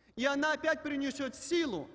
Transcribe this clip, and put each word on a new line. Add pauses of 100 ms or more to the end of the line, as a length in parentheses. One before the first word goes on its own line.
(160)
и
она
опять
принесёт
силу,